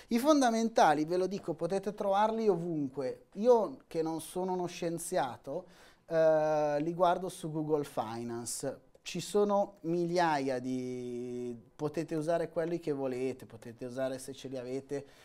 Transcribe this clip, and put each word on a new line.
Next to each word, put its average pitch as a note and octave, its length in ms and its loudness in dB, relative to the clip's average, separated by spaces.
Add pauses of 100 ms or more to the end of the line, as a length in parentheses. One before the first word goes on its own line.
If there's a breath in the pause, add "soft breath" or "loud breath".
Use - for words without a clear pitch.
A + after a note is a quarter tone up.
I A#3 100 2
fondamentali, A3+ 880 6
ve F3 120 0
lo F#3 100 2
dico, F#3 260 -4
potete G3 400 -4
trovarli G#3+ 560 2
ovunque. D3+ 840 -2
Io, G#3+ 520 4
che E3 160 -4
non D#3+ 180 -2
sono F#3 340 -4
uno F3+ 120 -2
scienziato, E3 1000 -4 (400 loud breath)
eh, D#3 760 4
li E3+ 120 -2
guardo F3+ 360 2
su D#3+ 220 -8
Google D3+ 320 0
Finance. A#2 960 -6 (240)
Ci - 140 -8
sono G3+ 600 0
migliaia E3 760 0
di... B2 1000 -6 (200)
potete D3+ 400 -4
usare E3 340 -2
quelli E3+ 300 -2
che E3 120 -4
volete, C3 540 -4
potete A#2 400 -16
usare C3 320 -6
se - 160 -12
ce C3 140 -14
li C3 100 -10
avete C3+ 480 -6 (200 loud breath)